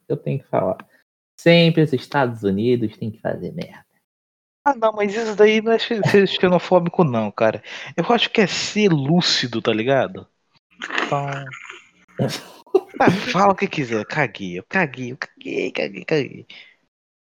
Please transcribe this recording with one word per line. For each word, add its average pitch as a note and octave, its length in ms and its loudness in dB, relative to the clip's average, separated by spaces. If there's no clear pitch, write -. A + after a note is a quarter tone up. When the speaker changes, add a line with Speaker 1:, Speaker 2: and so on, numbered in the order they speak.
Speaker 1:
eu C#3+ 100 -4
tenho C#3 220 -6
que - 80 -20
falar. F#2+ 300 -2
Sempre E3+ 440 4
os C#3+ 100 0
Estados B2 500 -2
Unidos G#2+ 540 0
têm A2+ 120 -8
que - 120 -12
fazer F2 320 -6
merda. - 320 -12
Speaker 2:
Ah, C#4+ 100 2
não, A3 160 0
mas G#3 240 -2
isso A3 220 -4
daí G#3+ 240 6
não A3+ 100 0
é A3+ 80 4
xe-, A3 240 -2
ser G3 240 6
xenofóbico, F3+ 800 2
não, A2+ 260 0
cara. G#2+ 320 0
Eu E3+ 80 -2
acho G#3 160 0
que - 120 2
é F3+ 60 4
ser - 420 0
lúcido, C#3 720 0
tá A#2 120 0
ligado? A2 540 0
Então. C#3 400 -6
<laughs> - 400 -6
Ah, G#3 120 4
fala G3 420 2
o - 20 -14
que G3 120 -4
quiser, A2+ 380 -4
caguei, G2+ 520 -6
eu F#2 100 -10
caguei, B2+ 440 -4
eu C#3+ 60 -14
caguei, - 540 -8
caguei, F#3 340 -8
caguei. - 420 -4